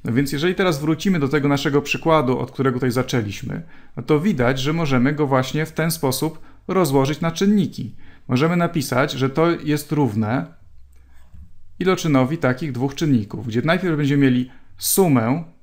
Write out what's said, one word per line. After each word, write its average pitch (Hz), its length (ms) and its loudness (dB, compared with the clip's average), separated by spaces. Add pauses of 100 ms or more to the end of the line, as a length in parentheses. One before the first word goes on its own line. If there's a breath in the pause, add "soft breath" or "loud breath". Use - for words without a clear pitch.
No 120 80 -4
więc 135 200 0
jeżeli 170 220 0
teraz 180 260 0
wrócimy 160 380 0
do 139 100 0
tego 143 200 2
naszego 143 340 2
przykładu, 139 560 0
od 127 120 -6
którego 127 260 0
tutaj 127 140 0
zaczęliśmy, 110 720 -4 (340 loud breath)
no 127 60 -8
to 151 180 2
widać, 135 400 0
że 143 120 -2
możemy 139 400 2
go 147 140 0
właśnie 135 400 0
w 156 60 -18
ten 165 180 -2
sposób 151 500 -4 (280 soft breath)
rozłożyć 147 520 2
na 165 100 0
czynniki. 196 680 0 (320 soft breath)
Możemy 156 280 2
napisać, 151 560 0
że 135 180 0
to 165 200 2
jest 147 420 -2
równe 123 540 0 (1300 soft breath)
iloczynowi 156 600 2
takich 127 340 -2
dwóch 135 220 -4
czynników, 127 520 0
gdzie 117 160 -2
najpierw 170 340 0
będziemy 143 260 2
mieli 127 280 2 (280 soft breath)
sumę 151 680 2 (180)